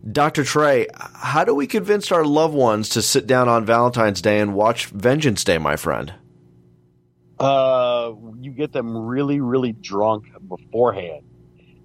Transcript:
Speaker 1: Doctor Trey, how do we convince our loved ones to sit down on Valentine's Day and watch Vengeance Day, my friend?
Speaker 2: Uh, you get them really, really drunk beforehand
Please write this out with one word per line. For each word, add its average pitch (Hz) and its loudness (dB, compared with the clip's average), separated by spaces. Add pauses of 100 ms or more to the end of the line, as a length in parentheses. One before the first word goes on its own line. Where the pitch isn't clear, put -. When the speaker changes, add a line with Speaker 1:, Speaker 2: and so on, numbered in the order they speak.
(120)
Speaker 1:
Doctor 147 0
Trey, 139 2
how 151 -4
do 139 0
we 139 -2
convince 202 -2
our 170 2
loved 156 2
ones 110 2
to 113 0
sit - 0
down 123 4
on 117 2
Valentine's 117 2
Day 104 2
and 104 0
watch 110 0
Vengeance 120 0
Day, 87 2
my 76 -2
friend? 71 -6 (1300)
Speaker 2:
Uh, 127 0 (260)
you 135 -14
get 147 -6
them 117 -6
really, 139 -2
really 127 0
drunk 107 -2 (220)
beforehand 92 -4 (600)